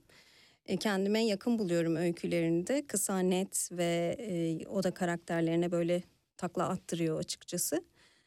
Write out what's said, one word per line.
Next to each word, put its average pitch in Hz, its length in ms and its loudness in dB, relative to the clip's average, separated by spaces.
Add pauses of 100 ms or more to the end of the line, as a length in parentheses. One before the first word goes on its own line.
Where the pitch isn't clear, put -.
(640)
E, 190 120 -2
kendime 208 480 2
yakın 220 340 2
buluyorum 170 360 2
öykülerini 170 720 2
de. 285 200 0
Kısa, 196 320 0
net 185 520 0
ve, 170 480 0
e, 170 480 -2
o 190 160 -2
da 180 100 2
karakterlerine 170 800 0
böyle 175 320 2 (340)
takla 180 320 -2
attırıyor 165 500 -2
açıkçası. - 640 -4 (440)